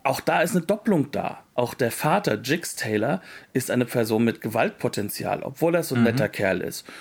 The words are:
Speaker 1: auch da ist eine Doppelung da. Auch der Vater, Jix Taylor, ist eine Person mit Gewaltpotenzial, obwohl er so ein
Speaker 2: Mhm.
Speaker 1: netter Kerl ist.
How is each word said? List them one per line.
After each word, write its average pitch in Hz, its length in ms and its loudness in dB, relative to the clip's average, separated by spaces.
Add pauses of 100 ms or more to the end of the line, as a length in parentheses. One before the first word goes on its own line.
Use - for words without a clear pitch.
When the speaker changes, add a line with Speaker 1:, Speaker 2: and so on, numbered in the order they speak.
Speaker 1:
auch 135 160 0
da 170 200 2
ist 170 140 0
eine 175 100 2
Doppelung 202 460 0
da. 90 320 -2 (120)
Auch 123 180 0
der 117 180 0
Vater, 156 500 2
Jix 143 360 -4
Taylor, 117 440 0 (300)
ist - 180 0
eine 123 140 2
Person 113 400 2
mit 113 160 2
Gewaltpotenzial, 113 1040 -2
obwohl 165 320 0
er 165 80 0
so 135 120 -4
ein 120 60 4
Speaker 2:
Mhm. 117 60 6
Speaker 1:
netter 113 220 2
Kerl 95 320 0
ist. - 240 -8 (160)